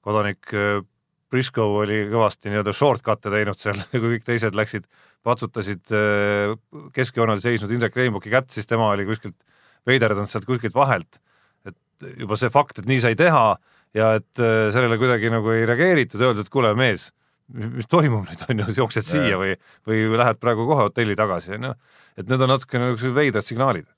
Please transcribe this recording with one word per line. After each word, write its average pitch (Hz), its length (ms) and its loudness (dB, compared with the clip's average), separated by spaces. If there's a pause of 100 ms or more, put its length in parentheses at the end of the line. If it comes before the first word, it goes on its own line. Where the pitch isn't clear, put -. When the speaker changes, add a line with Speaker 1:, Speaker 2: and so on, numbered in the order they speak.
Speaker 1:
kodanik, 104 480 -2
äh, 101 300 0 (500)
Briscoe 113 500 0
oli 107 260 -2
kõvasti 104 440 0
nii-öelda 104 240 -2
shortcut'e 123 560 0
teinud 104 280 -2
seal, 101 260 -4
<laughs> - 80 -14
kui 117 240 0
kõik 117 80 -10
teised 113 300 -2
läksid, 107 280 -4 (400)
patsutasid, 104 720 -4
äh, 104 560 0 (440)
keskjoonel 117 440 0
seisnud 107 320 -2
Indrek 117 240 -2
Reinbocki 110 360 -2
kätt, 131 200 2
siis - 160 -10
tema 113 240 2
oli 101 160 -2
kuskilt 107 300 -8 (500)
veiderdanud 107 400 2
sealt 101 200 -8
kuskilt 117 280 -2
vahelt. 127 400 0 (480)
Et - 560 -20
juba 107 200 -2
see 117 120 0
fakt, 143 300 0
et 107 100 -6
nii 131 140 2
sai 113 100 2
teha 156 300 4 (500)
ja 110 220 4
et, - 180 -8
äh, 110 400 2
sellele 117 240 2
kuidagi 117 320 2
nagu 110 240 0
ei 113 160 2
reageeritud, 143 480 2
öeldud, 113 240 0
et - 80 -18
kuule, 117 240 2
mees, 117 320 0 (480)
mis, 117 240 -8
mis 110 80 -8
toimub 127 400 2
nüüd, - 240 -16
on 107 140 -2
ju, - 20 -6 (140)
jooksed 110 260 -4
Speaker 2:
Jaa. 170 80 -4
Speaker 1:
siia 87 240 0
või, 95 160 -2 (320)
või 110 160 2 (160)
lähed 117 240 2
praegu 117 240 0
kohe 131 220 2
hotelli 107 260 -2
tagasi, 95 400 -2
on 127 140 -8
ju. 120 40 -10 (460)
Et 92 80 -10
need 131 160 2
on 131 80 4
natuke 127 320 -2
nagu 120 160 -2
sellised 127 160 -2
veidrad 127 320 0
signaalid. 113 500 -2